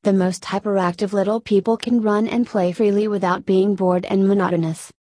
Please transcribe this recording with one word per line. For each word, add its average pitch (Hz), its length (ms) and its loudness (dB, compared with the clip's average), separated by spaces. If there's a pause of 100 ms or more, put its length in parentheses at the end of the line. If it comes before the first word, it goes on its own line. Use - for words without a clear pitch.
The 202 100 2
most 185 300 0
hyperactive 190 680 -2
little 208 280 0
people 220 340 0
can 240 280 -2
run 214 240 0
and 233 180 0
play 180 260 0
freely 208 360 0
without 185 400 -2
being 190 260 4
bored 180 320 0
and 190 220 2
monotonous. 180 640 0 (140)